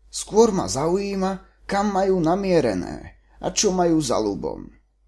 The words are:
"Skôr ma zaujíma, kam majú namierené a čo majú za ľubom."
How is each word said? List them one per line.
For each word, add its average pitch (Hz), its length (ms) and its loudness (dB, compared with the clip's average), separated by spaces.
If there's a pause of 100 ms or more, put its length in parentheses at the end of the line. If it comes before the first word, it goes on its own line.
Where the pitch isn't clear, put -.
(100)
"Skôr 214 440 2
ma 123 160 -2
zaujíma, 190 960 -4
kam 202 240 -2
majú 190 320 2
namierené 151 960 0 (220)
a 165 100 -6
čo 190 240 0
majú 170 280 2
za 120 200 -2
ľubom." 71 460 -6 (400)